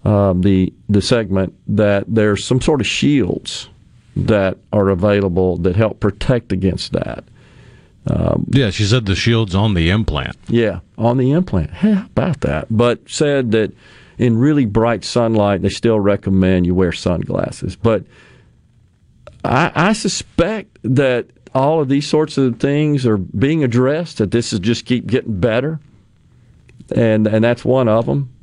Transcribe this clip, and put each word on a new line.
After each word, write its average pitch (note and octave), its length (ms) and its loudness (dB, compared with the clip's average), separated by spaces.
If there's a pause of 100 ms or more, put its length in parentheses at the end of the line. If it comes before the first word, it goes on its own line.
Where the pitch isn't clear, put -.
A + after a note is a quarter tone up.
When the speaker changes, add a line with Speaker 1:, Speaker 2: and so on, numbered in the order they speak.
Speaker 1:
um, G2+ 360 2
the, F#2+ 300 2 (160)
the G2+ 140 2
segment F#2+ 540 -2 (100)
that G#2 420 2
there's G#2+ 380 0
some C3 160 0
sort D3 200 0
of G2+ 40 -2
shields - 840 -2 (480)
that F#2+ 440 0 (120)
are G2 180 2
available F#2 680 0
that F2 180 0
help G#2+ 260 0
protect A#2 500 -2
against F#2 400 -2
that. - 320 -6 (800)
Um, G1+ 460 -2
Speaker 2:
Yeah, C3 180 2
she G#2 160 -2
said A2+ 220 0
the G2 80 0
shield's A2+ 400 0
on G#2 180 2
the E2 160 2
implant. D#2+ 480 -2 (100)
Speaker 1:
Yeah, A2 340 0 (140)
on A#2 220 0
the C3 140 2
implant. B2 400 0
Hey, G#3+ 220 2
how G3 120 -2
about - 360 -2
that? D#2 280 -4
But A#2 400 0
said C#3 440 0
that A2 200 0 (460)
in A#2 180 2
really C#3 300 2
bright A2 360 0
sunlight, G#2 600 0
they G2+ 60 0
still A2+ 300 0
recommend F#2+ 680 2
you F2+ 80 0
wear F2+ 160 2
sunglasses. - 840 -4
But G#2+ 280 0 (1400)
I, D3 300 0
I F#3 200 2
suspect - 920 -4
that B2 420 0 (300)
all D3 240 2
of C#3+ 80 -2
these C#3 200 0
sorts D#3 320 0
of B2 200 0
things C#3+ 460 0
are G#2+ 120 2
being C#3 460 0
addressed, C3 540 0
that G3+ 140 0
this A#2 220 -2
is G#2+ 60 -2
just A2+ 280 -2
keep B2+ 180 -2
getting G#2+ 340 -4
better. B2 400 -2 (1160)
And, A2 320 2
and A2 160 2
that's A#2 200 0
one B2+ 240 2
of A#2 220 2
'em. C#3 340 -4